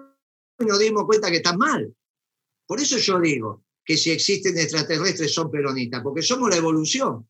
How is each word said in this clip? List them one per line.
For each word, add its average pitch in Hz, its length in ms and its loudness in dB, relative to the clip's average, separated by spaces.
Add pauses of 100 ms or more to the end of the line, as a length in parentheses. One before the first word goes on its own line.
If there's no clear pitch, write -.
(600)
y 240 60 -2
nos 202 140 2
dimos 214 260 2
cuenta 214 260 2
que 170 60 0
están 175 200 0
mal. 240 360 0 (760)
Por 202 120 -4
eso 277 180 0
yo 190 220 2
digo 123 440 -2 (200)
que 160 140 0
si 165 140 2
existen 185 460 0
extraterrestres 160 760 0
son 160 160 -2
peronistas, 131 540 -4
porque 139 180 -4
somos 247 280 0
la 175 80 4
evolución. 160 720 0